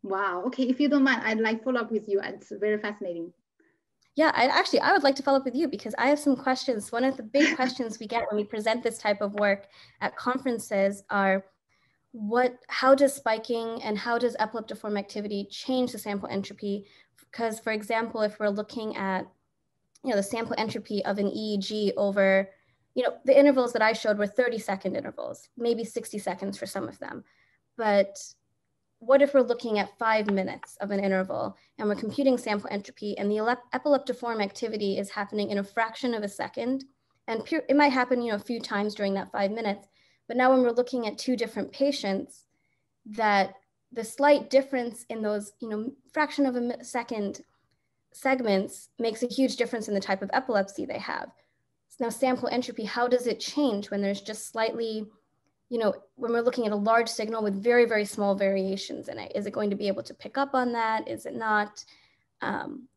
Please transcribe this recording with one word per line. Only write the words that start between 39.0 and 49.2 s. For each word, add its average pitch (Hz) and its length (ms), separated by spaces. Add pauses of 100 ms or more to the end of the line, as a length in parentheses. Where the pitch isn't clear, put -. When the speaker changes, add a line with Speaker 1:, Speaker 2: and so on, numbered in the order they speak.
Speaker 2:
that 196 160
five 202 200
minutes. 214 360 (400)
But 233 100
now 254 140
when 262 100
we're 240 100
looking 247 360
at 208 100
two 254 180
different 214 380
patients, 269 720 (600)
that 208 500 (360)
the 233 140
slight 285 440
difference 262 600
in 226 120
those, 208 380
you 233 80
know, 220 240 (220)
fraction 294 320
of 247 100
a 247 60
mi-, 240 220
second 220 580 (720)
segments 220 760 (100)
makes 226 240